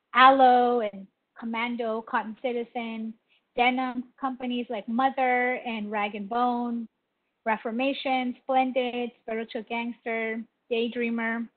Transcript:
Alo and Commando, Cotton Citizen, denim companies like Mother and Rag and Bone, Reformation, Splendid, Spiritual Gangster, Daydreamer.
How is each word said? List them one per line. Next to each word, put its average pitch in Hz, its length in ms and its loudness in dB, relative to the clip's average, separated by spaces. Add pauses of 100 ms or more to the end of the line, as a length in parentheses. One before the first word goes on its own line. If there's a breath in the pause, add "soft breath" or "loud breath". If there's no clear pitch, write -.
(140)
Alo 247 640 8
and 196 260 -6 (300)
Commando, 226 640 -4
Cotton 220 380 -4
Citizen, 226 720 -6 (440)
denim 247 480 0 (160)
companies 247 500 -4
like 220 180 -8
Mother 247 640 2 (120)
and 214 240 -6
Rag 208 240 -2
and 202 140 -8
Bone, 240 580 -2 (580)
Reformation, 254 960 -2
Splendid, 247 680 0 (120)
Spiritual 226 460 -8
Gangster, 226 720 -4 (300)
Daydreamer. 233 880 -2